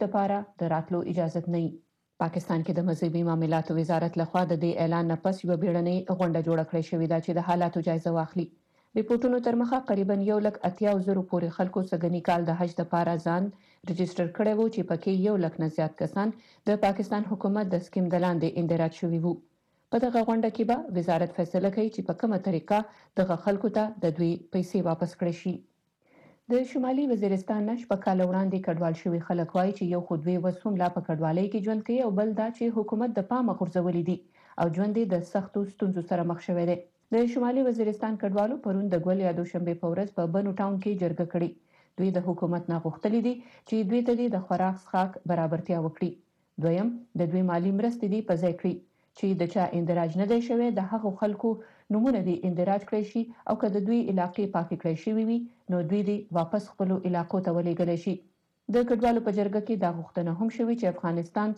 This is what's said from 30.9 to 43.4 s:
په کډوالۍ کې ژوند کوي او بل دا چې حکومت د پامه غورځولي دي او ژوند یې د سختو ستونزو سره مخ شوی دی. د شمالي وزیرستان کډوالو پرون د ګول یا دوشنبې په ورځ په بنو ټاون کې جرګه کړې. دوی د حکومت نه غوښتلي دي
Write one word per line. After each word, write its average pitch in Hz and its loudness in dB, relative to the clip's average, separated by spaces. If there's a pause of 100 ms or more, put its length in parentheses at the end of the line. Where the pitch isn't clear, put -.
په 170 -2
کډوالۍ 160 0
کې 202 -2
ژوند 220 -2
کوي 240 0
او 220 0
بل 214 2
دا 220 0 (100)
چې 233 0
حکومت 220 -2
د 190 -2
پامه 240 2
غورځولي 175 0
دي 180 0 (440)
او 170 2 (120)
ژوند 208 0
یې 233 2
د 175 0
سختو 202 -2 (120)
ستونزو 185 -2
سره 175 0
مخ 170 -6
شوی 175 0
دی. 175 2 (380)
د 240 4
شمالي 247 2
وزیرستان 220 0
کډوالو 208 2
پرون 196 0
د 170 0
ګول 185 2
یا 175 2
دوشنبې 175 -2 (100)
په 170 0
ورځ 196 -4
په 170 0
بنو 196 0
ټاون 196 0
کې 208 -2
جرګه 170 0
کړې. 175 0 (480)
دوی 185 2
د 175 -2
حکومت 175 -2
نه 165 -2
غوښتلي 214 0
دي 247 0 (340)